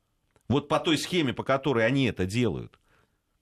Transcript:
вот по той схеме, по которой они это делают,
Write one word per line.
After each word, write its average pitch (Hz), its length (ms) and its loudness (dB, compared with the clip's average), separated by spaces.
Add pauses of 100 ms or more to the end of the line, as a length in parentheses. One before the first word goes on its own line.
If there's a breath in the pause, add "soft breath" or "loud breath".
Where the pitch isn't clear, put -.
(480)
вот 139 220 0
по 151 100 2
той 156 180 0
схеме, 156 360 -2
по 113 100 -8
которой 135 420 2
они 135 200 2
это 92 200 -2
делают, 92 520 -4 (640)